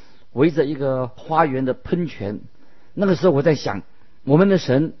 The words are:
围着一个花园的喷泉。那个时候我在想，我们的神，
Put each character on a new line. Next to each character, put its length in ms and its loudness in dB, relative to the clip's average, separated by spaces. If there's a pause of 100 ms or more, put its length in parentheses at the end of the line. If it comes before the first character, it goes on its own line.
(320)
围 180 4
着 140 2
一 100 -4
个 340 -2
花 380 0
园 180 -2
的 100 0
喷 320 -2
泉。 340 -8 (540)
那 120 2
个 100 4
时 100 2
候 60 6
我 100 2
在 120 4
想， 280 -4 (420)
我 120 4
们 120 8
的 100 4
神， 420 2